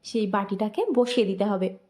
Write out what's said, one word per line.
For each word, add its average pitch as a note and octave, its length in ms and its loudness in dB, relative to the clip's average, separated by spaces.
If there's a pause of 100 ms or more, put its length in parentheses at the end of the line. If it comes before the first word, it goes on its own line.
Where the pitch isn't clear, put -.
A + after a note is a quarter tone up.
সেই A3 240 -2
বাটিটাকে G3+ 680 -2
বসিয়ে B3 320 2
দিতে F#3+ 180 -2
হবে। F#3 340 -2 (100)